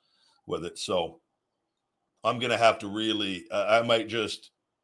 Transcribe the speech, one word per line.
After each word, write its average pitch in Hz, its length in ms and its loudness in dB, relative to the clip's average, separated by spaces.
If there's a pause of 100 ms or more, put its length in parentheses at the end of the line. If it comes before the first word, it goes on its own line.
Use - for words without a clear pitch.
(460)
with 85 180 -6
it. - 140 -12
So 87 400 -4 (1040)
I'm 117 160 0
gonna 120 180 0
have 110 240 6
to 104 60 -10
really, 101 640 -4
uh, 101 320 2
I - 20 -2
might 113 220 2
just 107 460 -6 (320)